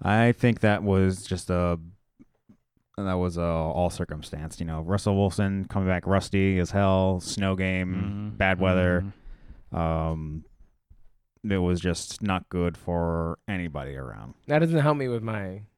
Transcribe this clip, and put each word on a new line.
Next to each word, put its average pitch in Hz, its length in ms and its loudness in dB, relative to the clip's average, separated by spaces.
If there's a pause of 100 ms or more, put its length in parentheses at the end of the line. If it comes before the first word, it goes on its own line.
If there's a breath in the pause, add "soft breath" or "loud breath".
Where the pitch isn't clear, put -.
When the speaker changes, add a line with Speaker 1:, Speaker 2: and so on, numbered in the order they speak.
Speaker 1:
I 113 300 4
think 117 280 2
that 104 240 2
was 95 400 4
just 90 260 -6
a, 87 280 2 (1160)
that 95 180 -2
was 90 240 0
a 87 40 0
all 82 480 0
circumstance. 78 680 -8
You 85 60 -4
know, 80 160 -6
Russell 98 340 0
Wilson 98 520 0
coming 95 200 0
back 90 180 0
rusty 95 520 2
as 85 120 0
hell, 95 500 2
snow 95 360 -2
game, 92 380 -2
Speaker 2:
Mm-hmm. 101 420 -6
Speaker 1:
bad 95 240 2
weather. 90 400 4
Speaker 2:
Mm-hmm. - 760 -12
Speaker 1:
Um, 80 680 -2 (1040)
it 95 80 2
was 90 220 2
just - 420 -4
not 95 260 -2
good 87 280 0
for 85 640 -2 (100)
anybody 73 480 -6
around. 58 380 -12 (120)
Speaker 3:
That 147 140 2
doesn't 165 180 4
help 147 180 4
me 135 120 -4
with 117 140 -2
my 104 400 -6 (160)